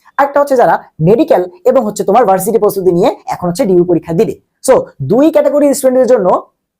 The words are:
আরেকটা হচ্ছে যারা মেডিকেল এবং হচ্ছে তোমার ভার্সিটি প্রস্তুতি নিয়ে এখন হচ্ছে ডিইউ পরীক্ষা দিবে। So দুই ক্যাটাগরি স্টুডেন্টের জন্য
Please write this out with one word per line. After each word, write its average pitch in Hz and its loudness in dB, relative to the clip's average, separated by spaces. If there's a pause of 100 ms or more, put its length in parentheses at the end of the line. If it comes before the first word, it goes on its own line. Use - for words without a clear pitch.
(180)
আরেকটা 285 -2
হচ্ছে 285 -2
যারা 180 2 (340)
মেডিকেল 214 2 (280)
এবং 254 2
হচ্ছে 202 -4
তোমার 226 2
ভার্সিটি 190 0
প্রস্তুতি 190 0
নিয়ে 214 0 (240)
এখন 180 -8
হচ্ছে 175 -2
ডিইউ 175 2
পরীক্ষা 165 -4
দিবে। - -2 (320)
So 262 4 (360)
দুই 262 2
ক্যাটাগরি 294 0 (100)
স্টুডেন্টের 254 0
জন্য 196 2 (520)